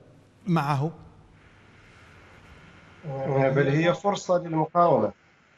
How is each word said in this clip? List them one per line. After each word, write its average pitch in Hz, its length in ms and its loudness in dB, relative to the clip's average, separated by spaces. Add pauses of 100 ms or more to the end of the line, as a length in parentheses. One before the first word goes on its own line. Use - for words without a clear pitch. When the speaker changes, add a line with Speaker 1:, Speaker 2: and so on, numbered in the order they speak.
(460)
Speaker 1:
معه؟ 151 440 -2 (2250)
Speaker 2:
بل 139 420 2
هي 160 260 2
فرصة 185 480 -2
للمقاومة، 156 680 2 (460)